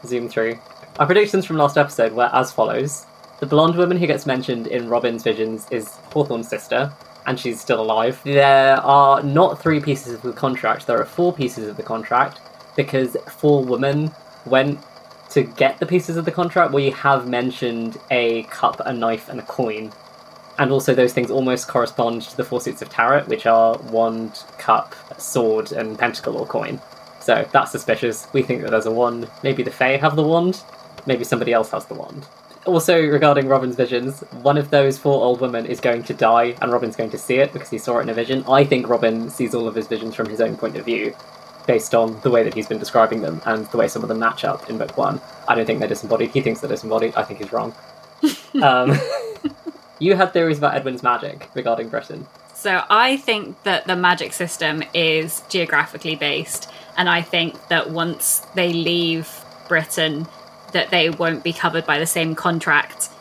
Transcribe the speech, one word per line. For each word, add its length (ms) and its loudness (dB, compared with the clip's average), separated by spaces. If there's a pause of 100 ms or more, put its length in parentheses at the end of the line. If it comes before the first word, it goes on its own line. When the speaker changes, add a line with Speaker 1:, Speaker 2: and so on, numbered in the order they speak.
Speaker 1:
zoom 240 -4
through. 280 -2 (400)
Our 60 4
predictions 400 2
from 140 -4
last 180 2
episode 360 2
were 200 2
as 200 2
follows. 520 -2 (360)
The 60 -4
blonde 300 4
woman 220 2
who 80 0
gets 180 0
mentioned 440 -2
in 200 -4
Robin's 340 0
visions 480 -2
is 180 -6 (240)
Hawthorne's 360 -2
sister, 440 -4 (340)
and 120 -2
she's 220 -6
still 200 -2
alive. 440 0
There 560 6
are 420 6
not 380 2
three 200 2
pieces 340 -4
of 80 -14
the 100 -6
contract, 540 -2
there 120 2
are 60 0
four 300 0
pieces 340 -4
of 80 -12
the 60 -10
contract, 580 -2 (360)
because 400 0 (120)
four 340 2
women 480 0 (360)
went 320 4 (520)
to 120 4
get 360 0
the 80 -2
pieces 300 0
of 80 -4
the 80 -2
contract. 400 0
We 180 2
have 380 0
mentioned 720 -4 (120)
a 340 0
cup, 420 -2
a 80 -4
knife, 340 -2
and 100 -10
a 40 -12
coin. 500 -6 (680)
And 140 2
also 220 2
those 180 4
things 180 -2
almost 380 -2
correspond 540 -2
to 140 -14
the 80 -4
four 180 -4
suits 200 -8
of 60 -12
tarot, 380 2
which 200 -4
are 320 4
wand, 640 -2 (160)
cup, 360 0 (260)
sword, 500 0
and 280 -6
pentacle 380 -4
or 100 -6
coin. 340 -6 (400)
So 320 2
that's 180 2
suspicious. 640 -2
We 100 2
think 200 -2
that 80 -4
there's 160 2
a 40 0
wand. 400 0 (140)
Maybe 180 0
the 80 -4
Fae 280 0
have 180 2
the 80 2
wand. 380 2 (440)
Maybe 180 0
somebody 280 -2
else 180 2
has 160 -6
the 80 -12
wand. 320 -14 (400)
Also, 340 4
regarding 480 4
Robin's 280 2
visions, 440 -2 (220)
one 160 4
of 120 -2
those 280 4
four 240 2
old 180 2
women 260 -2
is 120 -4
going 260 0
to 100 -6
die, 460 4
and 120 0
Robin's 240 -2
going 140 -4
to 80 -8
see 180 0
it 160 4
because 180 -12
he 80 -6
saw 200 -2
it 40 0
in 60 -4
a 60 -4
vision. 340 -2
I 160 6
think 240 0
Robin 420 0
sees 240 -4
all 140 -2
of 80 -8
his 100 -4
visions 300 -6
from 120 -4
his 120 -8
own 160 0
point 200 -6
of 80 -8
view, 300 -2 (540)
based 260 2
on 280 2
the 80 2
way 120 6
that 120 -2
he's 120 -6
been 140 -4
describing 420 2
them 240 -6
and 200 -2
the 100 -6
way 100 2
some 160 -6
of 60 -6
them 100 -2
match 260 -2
up 240 -4
in 80 -6
book 200 -6
one. 240 -2 (260)
I 80 0
don't 120 0
think 120 0
they're 100 -2
disembodied. 440 -2
He 80 2
thinks 200 -2
they're 80 -6
disembodied. 460 -2
I 80 0
think 160 -10
he's 140 -10
wrong. 200 -4 (480)
<laughs> 400 -2
Um, 420 4
<laughs> 960 -10
you 160 4
had 180 2
theories 260 2
about 160 0
Edwin's 280 -4
magic 520 -2
regarding 340 -2
Britain. 380 -10 (280)
Speaker 2:
So 360 0
I 260 4
think 460 -4
that 240 0
the 100 0
magic 360 2
system 500 -4 (100)
is 560 0
geographically 680 -2
based, 520 -4 (280)
and 120 2
I 140 2
think 460 -4
that 220 0
once 500 -2 (140)
they 180 0
leave 560 -2 (400)
Britain, 580 -2 (460)
that 180 -2
they 200 2
won't 340 -4
be 80 -2
covered 340 -2
by 120 0
the 80 -2
same 280 -2
contract 760 -2 (100)